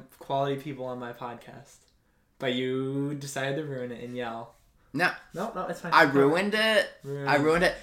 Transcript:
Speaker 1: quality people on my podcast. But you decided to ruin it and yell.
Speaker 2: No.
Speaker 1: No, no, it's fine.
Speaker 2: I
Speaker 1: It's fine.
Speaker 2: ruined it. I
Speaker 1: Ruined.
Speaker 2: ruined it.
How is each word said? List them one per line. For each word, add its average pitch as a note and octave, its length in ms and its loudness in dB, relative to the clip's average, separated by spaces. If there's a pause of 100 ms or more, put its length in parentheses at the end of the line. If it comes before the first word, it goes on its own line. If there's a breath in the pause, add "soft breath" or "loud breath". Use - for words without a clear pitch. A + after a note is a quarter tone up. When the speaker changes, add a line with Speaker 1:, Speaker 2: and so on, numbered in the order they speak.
(160)
Speaker 1:
quality C#3 420 -2
people C3+ 260 -10
on B2+ 120 -8
my A#2+ 160 -10
podcast. A#2+ 600 -16 (640)
But B2+ 140 0
you C3+ 640 -2
decided C#3 420 -4
to D#3 60 -4
ruin B2+ 280 -8
it A#2 120 -12
and B2 140 -10
yell. A#2 380 -8 (380)
Speaker 2:
No. E3+ 160 2 (240)
Speaker 1:
No, G3+ 220 -6
no, F#3 120 -6
it's F3 140 -8
fine. E3+ 120 -6
Speaker 2:
I D#3+ 100 10
Speaker 1:
It's D3 80 4
fine. C#3 100 6
Speaker 2:
ruined F3 320 4
it. G#3+ 360 2 (140)
I C#3 40 -14
Speaker 1:
Ruined. C#3+ 360 2
Speaker 2:
ruined D#3+ 200 4
it. D#3 200 2